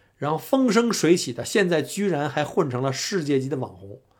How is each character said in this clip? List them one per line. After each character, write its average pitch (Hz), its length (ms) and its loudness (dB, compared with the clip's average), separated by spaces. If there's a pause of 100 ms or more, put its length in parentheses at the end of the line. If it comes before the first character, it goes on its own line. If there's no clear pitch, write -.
(180)
然 143 140 -2
后 160 80 0
风 262 320 2
生 233 200 4
水 175 240 4
起 147 160 -2
的， 117 140 -8
现 196 240 2
在 156 140 2
居 196 260 -2
然 147 180 0
还 147 160 -2
混 160 240 0
成 123 140 -2
了 135 100 0
世 165 320 -4
界 139 160 2
级 131 80 -4
的 143 100 -4
网 101 180 -8
红， 98 240 -18 (200)